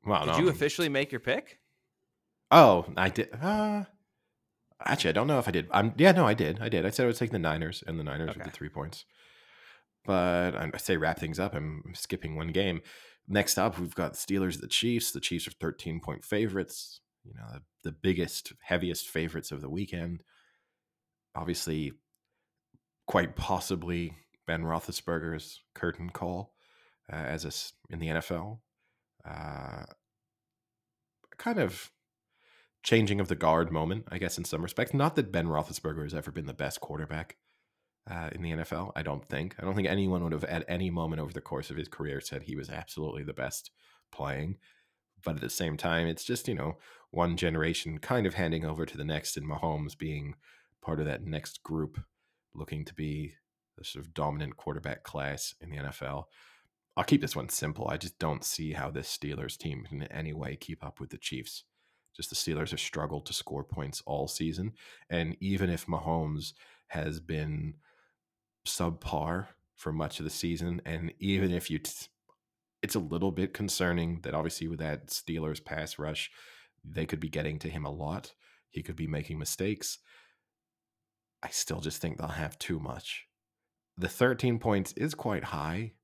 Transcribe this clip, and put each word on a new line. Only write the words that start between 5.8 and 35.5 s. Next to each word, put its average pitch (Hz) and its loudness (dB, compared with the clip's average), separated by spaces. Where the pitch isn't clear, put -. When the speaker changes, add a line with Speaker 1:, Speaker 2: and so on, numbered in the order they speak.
Speaker 1:
yeah, 180 12
no, 170 8
I 107 8
did. 98 2
I 117 -2
did. 95 4
I 98 4
said 127 2
I - 6
would 117 4
take 117 2
the 107 0
Niners 80 0
and 82 -4
the 78 -2
Niners 76 -2
with - -6
Speaker 2:
Okay. 87 -8
Speaker 1:
the - -
three - -8
points. 76 -8
But 90 4
I'm, 78 -2
I - -6
say - 2
wrap 80 2
things 80 -4
up. 95 0
I'm, 76 -4
I'm 90 -12
skipping 80 -4
one 80 -2
game. 90 2
Next 101 4
up, 95 2
we've 87 -4
got 85 0
the - -10
Steelers 95 2
at - -10
the - -8
Chiefs. 117 2
The 71 -4
Chiefs - -2
are - -12
thirteen-point 80 -4
favorites. 104 -2
You - -18
know, 55 -14
the, 71 -14
the 80 -4
biggest, 87 0
heaviest 85 0
favorites 80 -2
of 71 -6
the 67 -8
weekend. 85 -4
Obviously, 78 -2
quite 87 4
possibly 87 -2
Ben 82 0
Roethlisberger's 82 -2
curtain 85 -4
call, 90 -6
uh, - -8
as 78 -4
a 80 -4
s-, - -8
in 82 -8
the 82 -2
N 80 2
F - -4
L. 98 -6
Uh, 76 -10
kind 233 0
of 104 0
changing 104 6
of 95 2
the 92 2
guard 80 4
moment, 82 0
I 90 -6
guess, 87 -2
in - -6
some - -2
respects. 110 0
Not 147 4
that 113 2
Ben 85 2
Roethlisberger 78 -2